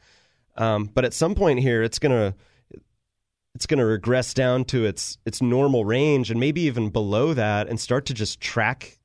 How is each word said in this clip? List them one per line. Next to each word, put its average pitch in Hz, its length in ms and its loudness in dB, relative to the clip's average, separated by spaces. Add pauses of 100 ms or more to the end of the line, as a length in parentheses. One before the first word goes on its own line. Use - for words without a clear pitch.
(560)
Um, 107 300 0
but 123 180 0
at 117 80 -2
some 175 220 0
point 156 260 2
here, 120 220 2
it's 113 160 -4
gonna, 113 360 0 (1200)
it's - 120 -10
gonna 139 180 2
regress 113 480 0
down 127 340 0
to 117 200 0
its, - 400 -6
its 113 160 -6
normal 127 420 4
range 131 460 2
and 113 100 -2
maybe 151 220 0
even 120 280 0
below 110 440 0
that 107 340 0
and 113 100 -4
start 131 280 -2
to 139 80 -6
just 107 260 -6
track - 640 -4